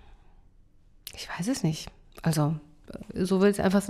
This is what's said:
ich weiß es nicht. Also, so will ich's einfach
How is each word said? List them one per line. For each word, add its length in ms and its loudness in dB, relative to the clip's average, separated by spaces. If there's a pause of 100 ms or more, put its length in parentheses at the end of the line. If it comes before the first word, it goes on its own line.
(1160)
ich 120 -14 (100)
weiß 100 -4
es 160 -2
nicht. 260 -2 (320)
Also, 340 2 (580)
so 280 2
will 80 8
ich's 100 0
einfach 300 2